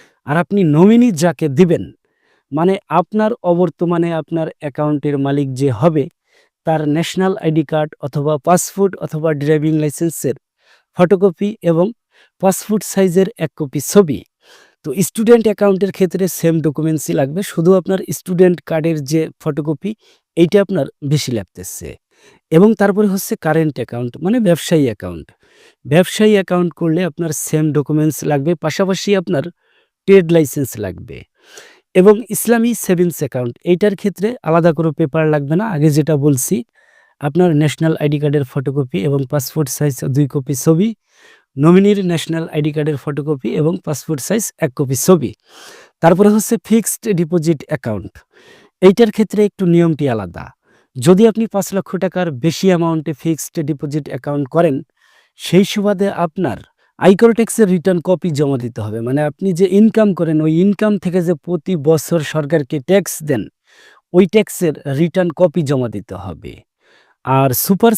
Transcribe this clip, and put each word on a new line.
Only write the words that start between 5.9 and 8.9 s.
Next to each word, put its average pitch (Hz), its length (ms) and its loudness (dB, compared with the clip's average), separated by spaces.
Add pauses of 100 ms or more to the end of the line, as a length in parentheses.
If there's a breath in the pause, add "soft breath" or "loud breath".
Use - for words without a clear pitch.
তার 156 140 0 (140)
ন্যাশনাল 190 380 -2 (120)
আইডি 160 260 0
কার্ড 156 180 -2 (160)
অথবা 147 280 -2 (140)
পাসপোর্ট 185 440 0 (140)